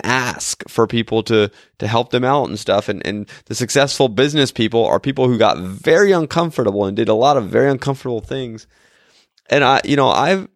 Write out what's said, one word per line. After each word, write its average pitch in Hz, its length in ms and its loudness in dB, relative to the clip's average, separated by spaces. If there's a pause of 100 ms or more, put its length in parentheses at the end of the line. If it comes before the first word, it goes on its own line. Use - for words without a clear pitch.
ask - 600 -4
for - 200 0
people 113 360 -2
to, 107 260 2 (300)
to - 80 -6
help 117 240 -2
them 127 140 0
out 131 240 0
and 104 100 -8
stuff. 101 300 0
And, 101 180 -6
and 104 220 -8 (160)
the 113 100 -10
successful 135 540 0
business 139 420 0
people 113 340 0
are - 140 2
people 135 300 0
who 120 80 2
got 107 200 4
very 160 540 2
uncomfortable 151 720 0
and 98 140 -4
did 113 100 0
a 110 60 2
lot 135 240 2
of 104 100 -2
very 123 240 2
uncomfortable 131 480 -4
things. 120 480 -10 (840)
And 143 140 2
I, 131 220 4
you 143 100 0
know, 135 140 4
I've 160 460 0